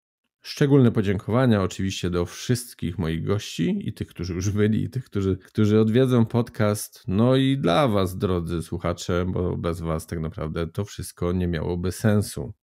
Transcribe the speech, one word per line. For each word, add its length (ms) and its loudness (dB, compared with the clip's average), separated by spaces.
Szczególne 520 4
podziękowania 720 2
oczywiście 480 -2
do 160 0
wszystkich 720 -6
moich 260 -2
gości 640 -4
i 40 -8
tych, 160 -10
którzy 260 -8
już 160 -2
byli, 320 2
i 80 -6
tych, 140 -6
którzy, 320 -2
którzy 440 2
odwiedzą 460 4
podcast. 840 -2
No 280 4
i 220 2
dla 300 2
Was, 300 0
drodzy 440 0
słuchacze, 680 -2
bo 240 -2
bez 240 -4
Was 260 -4
tak 140 -6
naprawdę 460 -6
to 180 -6
wszystko 480 -6
nie 160 0
miałoby 440 -2
sensu. 600 -2